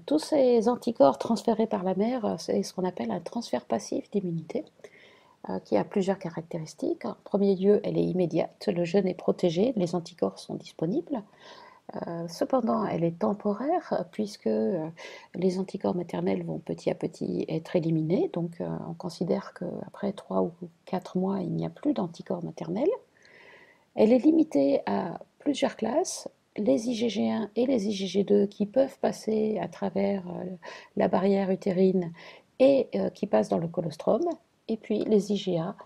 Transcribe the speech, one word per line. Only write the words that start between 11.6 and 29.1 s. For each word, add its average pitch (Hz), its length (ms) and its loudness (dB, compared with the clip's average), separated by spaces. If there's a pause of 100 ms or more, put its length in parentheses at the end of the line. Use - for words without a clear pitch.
Euh, 170 220 -6
cependant, 226 560 0
elle 165 180 -2
est 170 160 0
temporaire, 220 960 -2
puisque, 208 340 -6
euh, 214 400 0 (480)
les 180 240 0
anticorps 190 380 -2
maternels 175 480 -2
vont 160 140 -6
petit - 320 -4
à - 40 -2
petit - 540 -4
être 160 280 -4
éliminés. 165 580 2
Donc, 170 260 -4
euh, 175 80 -4 (220)
on - 20 -8
considère 175 640 -4
qu'après - 580 -8
trois 190 300 -4
ou 175 100 -2 (320)
quatre - 320 -6
mois, 196 240 0
il - 120 -4
n'y 160 120 -2
a 170 60 -4
plus 285 240 -2
d'anticorps 175 500 -6
maternels. 175 480 -2 (1000)
Elle 220 180 6
est 254 60 8
limitée 285 680 4
à 190 340 -2 (200)
plusieurs - 380 0
classes, 269 520 -2 (300)
les 233 300 2
I 254 60 -2
G 226 160 0
G 226 200 0
un 220 240 -4
et 240 120 2
les 240 200 0
I 220 60 -2
G 190 140 -4
G 185 180 2
deux 202 220 4
qui 208 180 -4
peuvent 262 340 0
passer 214 600 0